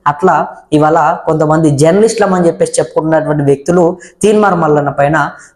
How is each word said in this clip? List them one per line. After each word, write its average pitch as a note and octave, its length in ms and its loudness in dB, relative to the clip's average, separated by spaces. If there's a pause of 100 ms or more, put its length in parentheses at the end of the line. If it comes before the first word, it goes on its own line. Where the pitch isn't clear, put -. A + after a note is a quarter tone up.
అట్లా D#3+ 400 0 (260)
ఇవాళ D#3 440 2 (100)
కొంతమంది D#3 440 0
జర్నలిస్టులం F#3+ 640 2
అని F3+ 120 0
చెప్పేసి E3 320 -2
చెప్పుకుంటున్నటువంటి D#3 640 -2
వ్యక్తులు E3 540 0 (260)
తీన్మార్ G#3 320 2
మల్లన్న D3+ 360 0
పైన D3 400 -2 (260)